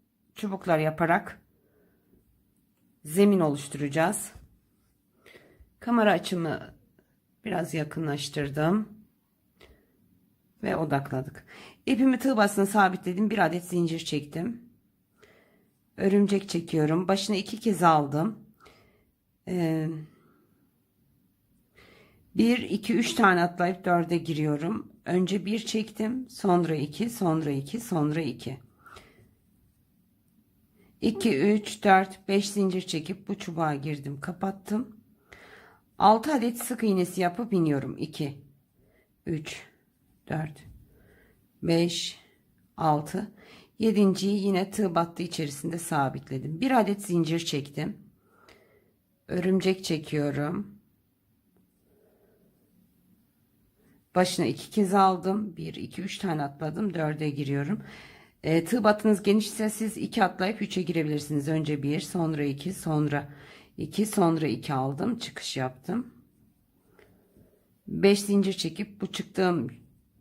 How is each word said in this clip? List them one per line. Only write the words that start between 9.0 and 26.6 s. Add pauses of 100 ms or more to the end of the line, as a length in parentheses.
Ve
odakladık. (400)
İpimi
tığ
basına
sabitledim.
Bir
adet
zincir
çektim. (1300)
Örümcek
çekiyorum.
Başına
iki
kez
aldım. (1080)
Ee, (2500)
bir,
iki,
üç
tane
atlayıp
dörde
giriyorum. (120)
Önce
bir
çektim.
Sonra